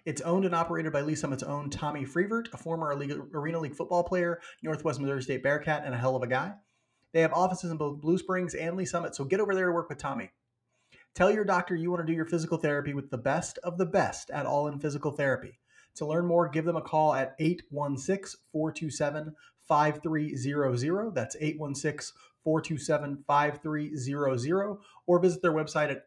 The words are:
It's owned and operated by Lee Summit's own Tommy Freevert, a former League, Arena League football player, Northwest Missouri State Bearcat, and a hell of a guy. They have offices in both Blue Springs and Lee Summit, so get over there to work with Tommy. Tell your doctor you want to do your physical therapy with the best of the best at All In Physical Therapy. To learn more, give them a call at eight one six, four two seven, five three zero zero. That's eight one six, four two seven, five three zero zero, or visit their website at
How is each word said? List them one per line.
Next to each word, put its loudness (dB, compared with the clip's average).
It's -6
owned 2
and 0
operated 0
by 0
Lee 0
Summit's -4
own -6
Tommy -4
Freevert, -2
a -12
former -4
League, -4
Arena -2
League -6
football 0
player, 0
Northwest -2
Missouri -2
State -4
Bearcat, 0
and -4
a -2
hell 2
of -2
a -2
guy. -2
They 4
have 4
offices 0
in -4
both -4
Blue 2
Springs -2
and -4
Lee -2
Summit, -4
so -4
get 0
over 2
there 2
to 2
work -2
with -10
Tommy. -6
Tell 6
your 2
doctor 0
you 0
want -2
to -4
do 2
your 0
physical -2
therapy 0
with -6
the -6
best -2
of -6
the 2
best 0
at -4
All 0
In -6
Physical -2
Therapy. -2
To -6
learn 0
more, 4
give 0
them 2
a -2
call 4
at -2
eight 2
one -2
six, -4
four -2
two -6
seven, -4
five 4
three 0
zero 0
zero. 0
That's -4
eight -2
one -4
six, -4
four 2
two -4
seven, 4
five 6
three -2
zero 2
zero, 0
or 8
visit 4
their 4
website 2
at -6